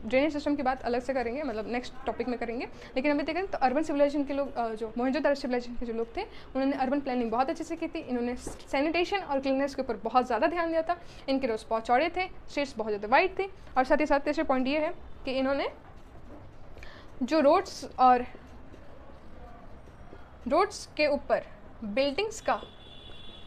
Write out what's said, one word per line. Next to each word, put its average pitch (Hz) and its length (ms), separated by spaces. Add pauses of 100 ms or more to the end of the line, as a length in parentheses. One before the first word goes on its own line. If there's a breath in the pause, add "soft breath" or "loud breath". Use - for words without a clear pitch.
drainage 262 280
system 294 220
की 285 80
बात 254 180
अलग 247 200
से 262 120
करेंगे, 247 300
मतलब 214 280
next 240 220 (120)
topic 233 220
में 240 120
करेंगे, 240 260 (300 loud breath)
लेकिन 262 160
अभी 294 120
देखें 320 240
तो - 100
urban 262 260
civilization 285 400
के 269 100
लोग, 277 220
अ, 233 140
जो 220 280
मोहनजोदारो 277 380
civilization 247 400
के 240 100
जो 233 80
लोग 226 240
थे, 359 60
उन्होंने - 540
urban 262 220
planning 247 320
बहुत 262 180
अच्छे 330 140
से 320 120
की 320 120
थी। 330 120
इन्होंने 247 360
sanitation 330 840
और 311 220
cleanliness 277 360
के 262 60
ऊपर 254 140
बहुत 233 300
ज़्यादा 254 220
ध्यान 330 220
दिया 330 120
था। 349 160 (320 loud breath)
इनके 269 180
roads 220 220
बहुत 226 160
चौड़े 262 240
थे, 359 180 (220)
streets 285 280
बहुत 220 140
ज़्यादा 208 160
wide 330 320
थी, 381 120 (260 loud breath)
और 262 60
साथ 294 140
ही 302 80
साथ 285 140
तीसरा 294 240
point 262 240
ये 294 120
है 320 140 (320)
कि 262 60
इन्होंने 269 380 (1500 loud breath)
जो 302 160
roads 302 500 (100)
और 254 260 (2250)
रोड्स 359 500
के 302 100
ऊपर 254 360 (400)
बिल्डिंग्स 277 580
का, 220 200 (840)